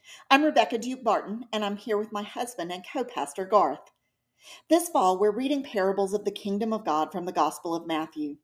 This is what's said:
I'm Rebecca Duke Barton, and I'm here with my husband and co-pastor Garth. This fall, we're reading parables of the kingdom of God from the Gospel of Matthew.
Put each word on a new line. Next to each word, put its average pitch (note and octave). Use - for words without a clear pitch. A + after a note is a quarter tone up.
I'm C#4
Rebecca B3
Duke B3
Barton, G#3
and G#3+
I'm G3+
here G#3
with G#3+
my G#3
husband -
and F#3
co-pastor A#3+
Garth. F#3
This E4
fall, F#3+
we're G#3
reading C4
parables G3
of G#3
the G3
kingdom G#3
of G#3+
God D#3
from F3+
the F3+
Gospel E3
of D#3+
Matthew. D#3